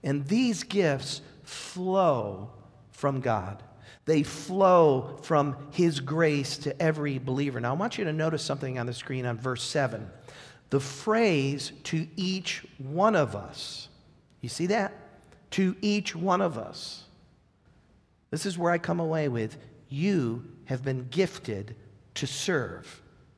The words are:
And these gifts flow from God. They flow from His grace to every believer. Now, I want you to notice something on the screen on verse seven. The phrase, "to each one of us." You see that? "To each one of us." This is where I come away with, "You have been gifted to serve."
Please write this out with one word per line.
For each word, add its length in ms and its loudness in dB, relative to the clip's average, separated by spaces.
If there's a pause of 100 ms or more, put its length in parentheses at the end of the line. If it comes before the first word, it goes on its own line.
And 240 -2
these 340 2
gifts 600 0 (200)
flow 1080 0 (400)
from 300 0
God. 420 -2 (420)
They 160 4
flow 1000 6
from 340 2 (140)
His 280 4
grace 600 0
to 200 -6
every 380 0
believer. 420 -2
Now, 120 0
I 40 0
want 220 -4
you 60 -2
to 100 0
notice 300 0
something 340 -4
on 80 -4
the 80 -4
screen 320 -6
on 140 -2
verse 240 -4
seven. 480 -2 (580)
The 100 2
phrase, 920 0 (140)
"to 300 -2
each 480 -4 (140)
one 380 2
of 200 2
us." 520 -10 (540)
You 80 -8
see 180 -2
that? 260 0 (580)
"To 300 2
each 340 0
one 240 2
of 160 0
us." 500 -12 (1200)
This 160 -4
is 140 -4
where 120 4
I 60 4
come 220 0
away 280 0
with, 300 -2 (320)
"You 560 0 (200)
have 180 -4
been 260 -4
gifted 680 -4 (380)
to 140 -4
serve." 760 -4 (360)